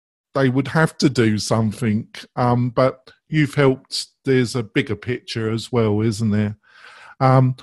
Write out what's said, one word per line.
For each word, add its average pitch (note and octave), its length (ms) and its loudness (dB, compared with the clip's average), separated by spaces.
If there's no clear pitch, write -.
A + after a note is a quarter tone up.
they C3+ 160 2
would C3 200 -2
have D#3+ 280 0
to E3 120 2
do A2 280 2
something, A2 680 -2
um, B2 360 0
but C3 400 -2
you've D3+ 260 0
helped. C3+ 520 0
There's B2+ 300 0
a B2 80 -4
bigger G#2+ 340 -4
picture A2+ 520 -6
as A2 220 -6
well, G#2+ 300 2
isn't A2 300 0
there? G#2 260 -2
Um, C3 420 4